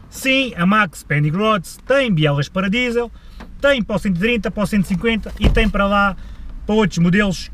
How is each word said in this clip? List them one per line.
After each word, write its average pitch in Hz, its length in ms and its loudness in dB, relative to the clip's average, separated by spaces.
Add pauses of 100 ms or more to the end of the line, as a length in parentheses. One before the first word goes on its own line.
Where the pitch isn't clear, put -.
sim, 262 460 0
a 170 100 0
Max 202 380 2
Penny 147 260 0
Rods 202 560 -2
tem 262 260 2
bielas 151 380 2
para 190 180 -2
diesel, 240 440 0 (500)
tem 277 220 2
para 220 120 -4
o 175 40 0
cento 190 180 -2
e - 20 -4
trinta, 226 300 0
para 208 140 -4
o - 20 0
cento 202 200 0
e - 20 -12
cinquenta 220 520 -2
e 202 80 4
tem 220 220 4
para 202 160 0
lá 202 320 2 (480)
para 208 80 -2
outros 214 240 2
modelos 180 560 0